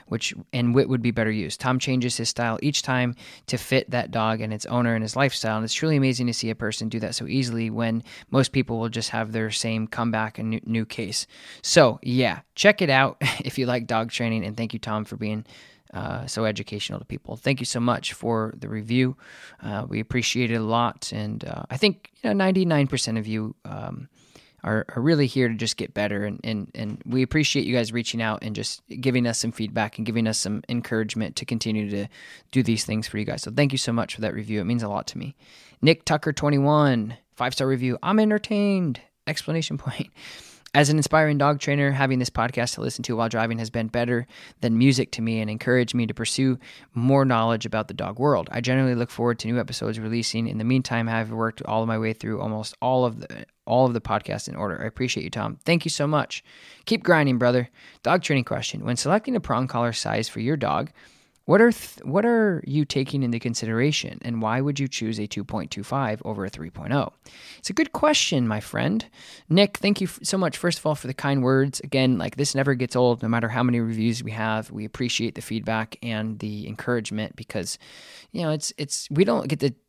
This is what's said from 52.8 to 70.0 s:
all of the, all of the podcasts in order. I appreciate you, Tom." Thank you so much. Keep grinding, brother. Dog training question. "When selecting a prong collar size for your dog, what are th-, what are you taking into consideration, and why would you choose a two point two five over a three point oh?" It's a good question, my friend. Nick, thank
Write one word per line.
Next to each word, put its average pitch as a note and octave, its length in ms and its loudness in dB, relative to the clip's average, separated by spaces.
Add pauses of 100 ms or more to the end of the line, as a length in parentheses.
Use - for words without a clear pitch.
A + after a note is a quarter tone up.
all B2+ 240 4
of A2+ 160 -2
the, A1 240 -12 (220)
all B2+ 200 4
of A#2+ 80 2
the A2+ 60 0
podcasts G2+ 480 -4
in - 80 -10
order. G2 260 -4
I - 40 -4
appreciate - 360 -4
you, - 80 -8
Tom." A2 340 -6
Thank E3+ 200 2
you D#3+ 60 -2
so C#3+ 160 0
much. D3+ 360 0 (440)
Keep - 180 0
grinding, D3 340 6
brother. B2 300 4 (340)
Dog E3 200 2
training C3+ 220 2
question. - 400 -6
"When B2 120 0
selecting A3 400 0
a F3+ 40 0
prong B2+ 280 0
collar A#2+ 240 0
size G#2+ 360 -2
for A2+ 120 -8
your C3+ 160 0
dog, A#2+ 340 0 (560)
what F#3 140 8
are A#3 120 8
th-, - 320 -10
what F#3+ 200 0
are A3 420 2
you C#3+ 200 2
taking C3+ 360 0
into A#2+ 160 0
consideration, A#2 840 0
and A#2 180 -4
why A2+ 220 0
would C#3 180 0
you C3+ 80 0
choose A2 320 -4
a G#2 60 -4
two G2+ 180 -6
point E2 260 -6
two G2+ 140 -8
five A#2+ 400 -2
over G2+ 220 -6
a - 20 -6
three E2 220 -12
point G#2 240 -6
oh?" C3+ 180 0 (460)
It's - 100 -10
a G3 60 -6
good D#4 180 0
question, E3 560 2
my G#2+ 120 0
friend. F3+ 440 -2 (460)
Nick, G3+ 260 4
thank G3+ 240 2